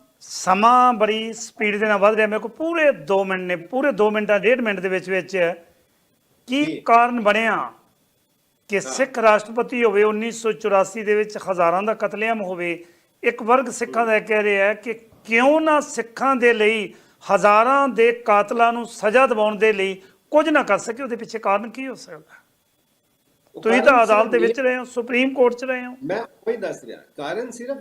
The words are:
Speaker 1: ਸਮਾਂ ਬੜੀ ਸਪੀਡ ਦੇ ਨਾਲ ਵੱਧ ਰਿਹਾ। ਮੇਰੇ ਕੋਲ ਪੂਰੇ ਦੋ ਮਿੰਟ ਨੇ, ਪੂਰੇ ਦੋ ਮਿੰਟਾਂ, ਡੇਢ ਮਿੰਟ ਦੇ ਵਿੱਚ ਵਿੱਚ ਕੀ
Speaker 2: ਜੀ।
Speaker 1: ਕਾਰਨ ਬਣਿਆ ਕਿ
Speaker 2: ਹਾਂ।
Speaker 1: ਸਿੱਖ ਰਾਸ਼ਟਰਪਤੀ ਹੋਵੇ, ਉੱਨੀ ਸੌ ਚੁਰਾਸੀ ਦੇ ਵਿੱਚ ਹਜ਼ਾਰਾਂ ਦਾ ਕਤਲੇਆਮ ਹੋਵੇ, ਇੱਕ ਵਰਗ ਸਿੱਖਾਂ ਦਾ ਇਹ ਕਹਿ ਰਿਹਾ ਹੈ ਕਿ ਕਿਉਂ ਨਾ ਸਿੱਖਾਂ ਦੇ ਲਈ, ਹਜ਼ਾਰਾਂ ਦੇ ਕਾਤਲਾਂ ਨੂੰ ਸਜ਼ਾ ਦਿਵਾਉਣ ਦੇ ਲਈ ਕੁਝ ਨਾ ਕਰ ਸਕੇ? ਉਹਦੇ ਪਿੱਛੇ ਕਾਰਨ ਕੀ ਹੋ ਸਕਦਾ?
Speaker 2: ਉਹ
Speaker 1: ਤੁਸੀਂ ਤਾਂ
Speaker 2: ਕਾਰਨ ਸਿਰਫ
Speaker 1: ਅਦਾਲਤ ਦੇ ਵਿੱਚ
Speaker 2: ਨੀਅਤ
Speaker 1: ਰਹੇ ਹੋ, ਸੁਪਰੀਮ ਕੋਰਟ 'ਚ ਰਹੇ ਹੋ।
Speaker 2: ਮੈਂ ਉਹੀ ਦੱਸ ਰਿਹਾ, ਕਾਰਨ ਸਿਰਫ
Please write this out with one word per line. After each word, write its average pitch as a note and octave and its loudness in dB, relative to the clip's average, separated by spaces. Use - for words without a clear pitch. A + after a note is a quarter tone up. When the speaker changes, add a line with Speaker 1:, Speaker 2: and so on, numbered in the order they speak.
Speaker 1:
ਸਮਾਂ A#3+ 2
ਬੜੀ A3 -2
ਸਪੀਡ G#3 -6
ਦੇ G#3+ -2
ਨਾਲ G#3 0
ਵੱਧ G#3+ 4
ਰਿਹਾ। G#3+ 2
ਮੇਰੇ G#3+ -2
ਕੋਲ G#3+ -12
ਪੂਰੇ D#4+ 0
ਦੋ F#3+ 0
ਮਿੰਟ F#3+ -4
ਨੇ, F3+ -4
ਪੂਰੇ C4 -2
ਦੋ G#3 2
ਮਿੰਟਾਂ, G#3 0
ਡੇਢ B3 2
ਮਿੰਟ G3+ -2
ਦੇ F#3 -4
ਵਿੱਚ F#3 -4
ਵਿੱਚ F3+ -2
ਕੀ C#4+ 0
Speaker 2:
ਜੀ। D#4 -8
Speaker 1:
ਕਾਰਨ A#3+ 4
ਬਣਿਆ G3+ 0
ਕਿ G3+ -6
Speaker 2:
ਹਾਂ। C3 -4
Speaker 1:
ਸਿੱਖ C4 -4
ਰਾਸ਼ਟਰਪਤੀ A3+ 0
ਹੋਵੇ, G#3 2
ਉੱਨੀ G#3+ -2
ਸੌ A3+ -6
ਚੁਰਾਸੀ G#3 -2
ਦੇ G#3 0
ਵਿੱਚ G#3+ -4
ਹਜ਼ਾਰਾਂ F3 0
ਦਾ G#3+ -2
ਕਤਲੇਆਮ G#3+ -4
ਹੋਵੇ, F3 -8
ਇੱਕ A#3+ -2
ਵਰਗ B3 2
ਸਿੱਖਾਂ A#3 -4
ਦਾ A3 0
ਇਹ G#3+ 2
ਕਹਿ G#3+ -2
ਰਿਹਾ G3+ 2
ਹੈ G#3 2
ਕਿ A3 -10
ਕਿਉਂ C4 2
ਨਾ D4+ 2
ਸਿੱਖਾਂ B3+ -4
ਦੇ A#3 4
ਲਈ, G#3+ 0
ਹਜ਼ਾਰਾਂ A3+ 4
ਦੇ A3+ 2
ਕਾਤਲਾਂ A#3 2
ਨੂੰ A#3 -8
ਸਜ਼ਾ A#3 2
ਦਿਵਾਉਣ G#3+ 0
ਦੇ G#3+ 2
ਲਈ F#3+ -4
ਕੁਝ D#4 2
ਨਾ D4 2
ਕਰ G3 0
ਸਕੇ? A#3+ -8
ਉਹਦੇ A#3+ -8
ਪਿੱਛੇ A3+ -10
ਕਾਰਨ G#3+ -2
ਕੀ C4+ -14
ਹੋ A#3 -12
ਸਕਦਾ? - -20
Speaker 2:
ਉਹ - -18
Speaker 1:
ਤੁਸੀਂ A#3 2
ਤਾਂ - 2
Speaker 2:
ਕਾਰਨ B3 6
ਸਿਰਫ G#3 4
Speaker 1:
ਅਦਾਲਤ A3 2
ਦੇ A#3+ 2
ਵਿੱਚ A#3 0
Speaker 2:
ਨੀਅਤ B3+ 0
Speaker 1:
ਰਹੇ B3+ -2
ਹੋ, B3 -8
ਸੁਪਰੀਮ B3 -4
ਕੋਰਟ B3 2
'ਚ B3 -12
ਰਹੇ B3+ -8
ਹੋ। B3 -16
Speaker 2:
ਮੈਂ F#3+ -6
ਉਹੀ A3+ -8
ਦੱਸ E3 -10
ਰਿਹਾ, G#2 -18
ਕਾਰਨ F#3+ -8
ਸਿਰਫ B3+ -12